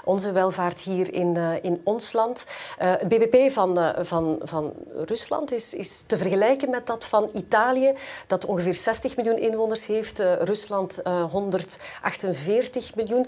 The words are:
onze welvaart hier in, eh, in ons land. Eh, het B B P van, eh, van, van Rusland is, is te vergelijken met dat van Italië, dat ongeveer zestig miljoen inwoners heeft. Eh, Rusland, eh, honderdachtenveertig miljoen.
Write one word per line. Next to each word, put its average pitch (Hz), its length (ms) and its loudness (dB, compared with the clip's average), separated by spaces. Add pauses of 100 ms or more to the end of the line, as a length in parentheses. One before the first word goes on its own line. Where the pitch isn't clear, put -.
onze 196 280 0
welvaart 180 480 0
hier 185 340 -2
in, 175 240 2
eh, 170 120 0 (120)
in 170 220 -2
ons 226 300 0
land. 233 320 0 (320)
Eh, 185 200 2
het 190 100 -2
B 175 100 2
B 226 120 4
P 254 220 6
van, 185 280 2
eh, 170 240 2
van, 165 400 0
van 156 300 -4 (320)
Rusland 285 460 -2
is, 233 220 -2
is - 320 -4
te 202 120 0
vergelijken 214 520 2
met 254 180 -4
dat 226 180 -4
van 214 280 2
Italië, 254 600 4 (340)
dat 180 180 0
ongeveer 180 280 0
zestig 220 420 0
miljoen 226 220 0
inwoners 220 480 0
heeft. 214 340 -2
Eh, 180 140 4
Rusland, 190 680 -2
eh, 180 220 0
honderdachtenveertig 190 1700 -4
miljoen. 226 320 0